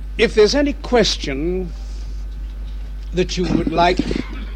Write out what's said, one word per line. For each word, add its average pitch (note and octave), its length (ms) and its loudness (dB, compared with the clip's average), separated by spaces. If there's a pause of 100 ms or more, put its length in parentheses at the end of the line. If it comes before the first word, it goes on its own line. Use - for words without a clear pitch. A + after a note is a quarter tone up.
(180)
if A3 160 4
there's G#3 200 6
any C#4+ 180 4
question F3+ 1000 0 (1400)
that F3+ 240 0
you F3+ 80 0 (100)
would D#3+ 180 2
like E3+ 280 4 (560)